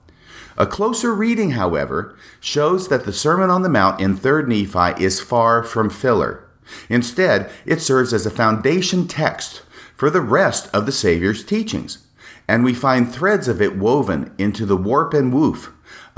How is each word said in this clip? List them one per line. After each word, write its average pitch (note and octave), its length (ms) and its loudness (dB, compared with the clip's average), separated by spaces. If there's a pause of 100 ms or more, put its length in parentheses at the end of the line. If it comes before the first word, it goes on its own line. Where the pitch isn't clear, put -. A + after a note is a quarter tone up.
(580)
A - 100 0
closer A3+ 480 -2
reading, A3 360 0
however, E2+ 640 -2 (260)
shows F3 480 0
that C3 160 0
the G2+ 80 -6
Sermon F3+ 360 2
on F#3 120 2
the F#3 80 0
Mount G2 320 2
in F#2+ 160 2
Third C#3 320 0
Nephi F#2 520 0
is F#2+ 200 0
far A#2 420 2
from A2+ 260 -2
filler. F#2 560 -2 (440)
Instead, A#2+ 600 0 (160)
it D#3+ 160 0
serves B2+ 320 2
as G2+ 120 0
a G#2+ 40 0
foundation C#3 800 0
text - 540 -4 (340)
for C#3+ 140 0
the E3+ 120 0
rest C3 520 0
of G#2+ 120 0
the C3 60 -4
Savior's F#2+ 520 0
teachings, - 600 -6 (420)
and A#2 180 2
we B2+ 80 2
find B2 360 2
threads D#3+ 380 -2
of G2+ 140 0
it F#2+ 160 0
woven G2+ 600 0
into G2+ 280 -2
the G2 100 2
warp B2+ 380 0
and C3 200 2
woof C#3 380 0 (460)